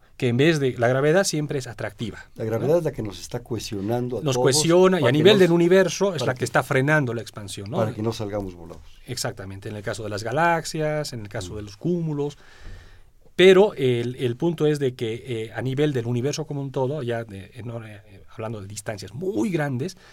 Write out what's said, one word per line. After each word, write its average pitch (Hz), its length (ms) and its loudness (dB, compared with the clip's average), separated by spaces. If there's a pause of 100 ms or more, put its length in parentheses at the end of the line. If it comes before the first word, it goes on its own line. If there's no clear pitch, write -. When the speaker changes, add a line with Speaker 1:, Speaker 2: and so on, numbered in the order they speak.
(160)
Speaker 1:
que 135 120 -2
en 117 100 2
vez 156 220 4
de, 131 180 0
la 120 120 4
gravedad 151 340 4
siempre 151 360 -4
es 123 60 -8
atractiva, 110 600 -8 (100)
Speaker 2:
La 113 80 -8
Speaker 1:
¿no? 110 80 -4
Speaker 2:
gravedad 123 280 2
es 165 40 0
la 147 80 -2
que 120 100 -8
nos 98 200 -10
está - 200 -10
cohesionando 117 760 -4
a - 20 -6
Speaker 1:
Nos 135 140 0
Speaker 2:
todos 123 80 2
Speaker 1:
cohesiona 165 560 6
y - 20 0
Speaker 2:
para 123 80 4
Speaker 1:
a - 40 6
Speaker 2:
que 147 40 4
Speaker 1:
nivel 180 180 8
Speaker 2:
no 196 40 4
Speaker 1:
del 180 60 8
Speaker 2:
s-, 170 80 4
Speaker 1:
universo 180 600 4
es 151 60 -4
Speaker 2:
para 127 120 0
Speaker 1:
la - 40 -4
que - 40 -12
Speaker 2:
que, 127 60 0
Speaker 1:
está 143 160 0
frenando 135 520 2
la 113 80 -4
expansión, 101 500 -12
¿no? 139 60 -2
Speaker 2:
para 107 160 0
que 107 100 -6
no 113 80 0
salgamos 101 420 -6
volados. 82 300 -16 (240)
Speaker 1:
Exactamente, 98 640 -8
en 107 80 -10
el 104 40 -10
caso 113 220 -6
de 104 60 -8
las 104 140 -6
galaxias, 151 920 -2
en 117 80 -10
el 101 80 -14
caso 95 240 -8
Speaker 2:
Mm. - 20 -12
Speaker 1:
de 107 80 -8
los 101 140 -16
cúmulos. 156 600 -4 (1000)
Pero 185 400 8
el, 123 420 0
el 123 180 0
punto 156 320 0
es 151 120 2
de 131 160 0
que, 117 280 -6 (220)
eh, 107 80 -14
a 110 80 -6
nivel 135 320 0
del 117 140 -2
universo 131 380 -2
como 143 160 -6
un 135 120 -8
todo, 139 300 -2
ya 117 200 -4
de, 98 300 -14
en, 117 160 -12 (160)
eh, 101 380 -20 (100)
hablando 110 260 -8
de 98 80 -12
distancias 101 460 -10
muy 190 360 -2
grandes, 147 460 -2 (180)